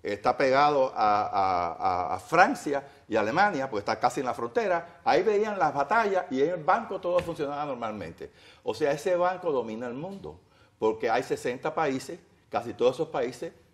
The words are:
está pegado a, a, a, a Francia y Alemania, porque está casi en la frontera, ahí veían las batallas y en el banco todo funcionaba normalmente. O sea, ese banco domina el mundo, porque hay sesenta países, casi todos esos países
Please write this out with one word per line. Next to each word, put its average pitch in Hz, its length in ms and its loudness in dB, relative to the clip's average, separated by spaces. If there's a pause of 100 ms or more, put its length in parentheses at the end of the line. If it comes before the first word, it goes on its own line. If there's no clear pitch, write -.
está 104 320 0
pegado 139 580 4
a, 104 280 4
a, 92 520 0 (380)
a, 92 40 -2
a - 40 -10
Francia 170 680 2 (220)
y 107 80 -4
Alemania, 135 540 2
porque 107 100 -4
está 110 180 -2
casi 131 220 0
en 131 60 -4
la 120 80 -2
frontera, 170 720 -2
ahí 190 180 4
veían 208 340 0
las 156 160 2
batallas 196 560 0
y 131 120 0
en 156 80 4
el 175 140 -4
banco 196 360 0
todo 180 200 0
funcionaba 151 460 -4
normalmente. 107 680 -8 (300)
O 110 100 -2
sea, 143 180 2
ese 180 240 0
banco 180 380 0
domina 113 340 -4
el 117 60 -8
mundo, 139 480 -12 (360)
porque 110 320 0
hay 123 140 2
sesenta 139 500 -4
países, 151 460 -4 (300)
casi 110 240 -4
todos 127 220 4
esos 160 120 -2
países - 460 -4 (200)